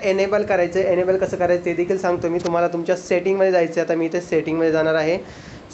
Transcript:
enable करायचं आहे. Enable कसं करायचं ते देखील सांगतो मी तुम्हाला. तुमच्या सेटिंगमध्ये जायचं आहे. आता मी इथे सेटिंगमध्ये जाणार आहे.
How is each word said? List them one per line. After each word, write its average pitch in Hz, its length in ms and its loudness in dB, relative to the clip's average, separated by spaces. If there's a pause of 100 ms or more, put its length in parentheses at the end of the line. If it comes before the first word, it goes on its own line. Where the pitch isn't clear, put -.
enable 196 400 2
करायचं 180 360 0
आहे. 190 140 2
Enable 180 240 2
कसं 190 200 -2
करायचं 175 280 2
ते 175 100 -2
देखील 175 240 0
सांगतो 175 300 -2
मी 170 100 -2
तुम्हाला. 175 300 0
तुमच्या 170 280 -2
सेटिंगमध्ये 190 560 2
जायचं 165 280 2
आहे. 160 60 0
आता 170 80 0
मी 165 120 0
इथे 175 140 -4
सेटिंगमध्ये 160 520 0
जाणार 160 220 2
आहे. 160 240 0 (560)